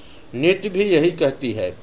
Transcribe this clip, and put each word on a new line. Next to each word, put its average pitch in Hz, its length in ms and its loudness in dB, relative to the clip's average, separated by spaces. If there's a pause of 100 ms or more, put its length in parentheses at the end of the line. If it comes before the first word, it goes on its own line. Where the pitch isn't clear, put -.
(340)
नीति 180 340 2
भी 190 140 0
यही 175 280 4
कहती 135 420 -2
है 95 180 -4 (120)